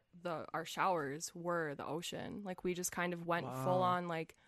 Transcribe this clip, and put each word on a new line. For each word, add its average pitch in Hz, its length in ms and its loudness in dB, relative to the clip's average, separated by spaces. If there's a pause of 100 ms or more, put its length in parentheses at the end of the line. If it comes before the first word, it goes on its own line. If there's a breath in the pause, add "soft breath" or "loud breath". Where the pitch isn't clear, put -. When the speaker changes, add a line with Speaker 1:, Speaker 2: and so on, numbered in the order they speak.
(220)
Speaker 1:
the, 160 320 -2
our 160 120 -2
showers 160 680 0
were 170 420 0
the - 100 -6
ocean. - 600 -4
Like, 185 180 -4
we 180 120 2
just 175 160 -2
kind 175 200 0
of 170 140 -4
went 170 220 2
full 135 320 2
Speaker 2:
Wow. 180 180 6
Speaker 1:
on, 175 100 -2
like, 165 280 -4 (120)